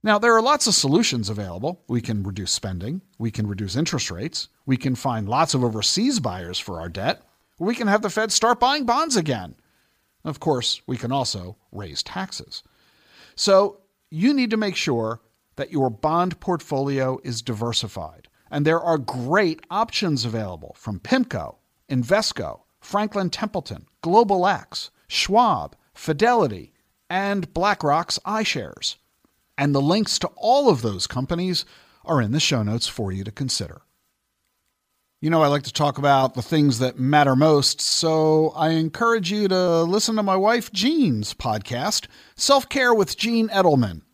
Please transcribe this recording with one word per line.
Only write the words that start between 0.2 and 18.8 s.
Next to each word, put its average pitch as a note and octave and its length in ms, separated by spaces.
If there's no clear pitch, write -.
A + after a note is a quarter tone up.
are A3 60
lots C#4 260
of G3+ 80
solutions C3+ 540
available. G#2 580
We B2 140
can G#2+ 200
reduce F#2+ 300
spending. G#2 500
We A2+ 140
can G#2+ 160
reduce G2+ 300
interest D#3+ 340
rates. G2+ 380
We C3 100
can C3 200
find A2 340
lots C#3+ 240
of B2+ 100
overseas F3+ 560
buyers F#2 400
for E2+ 220
our E2+ 80
debt. G2+ 320
We G#3+ 160
can A#3 120
have G#3 140
the G#3 80
Fed G#3+ 240
start A#3 260
buying C4+ 260
bonds C4 300
again. B2 400
Of D#3 140
course, C3+ 480
we B2+ 100
can B2 140
also A2 460
raise F#2+ 320
taxes. - 600
So G3+ 460
you G3 240
need B3 180
to A3+ 60
make G#3 180
sure A#2 460
that C#3 160
your C3+ 180
bond E3 500
portfolio C#3 840
is A#2 180
diversified. G#2 840
And D3 160
there D#3+ 160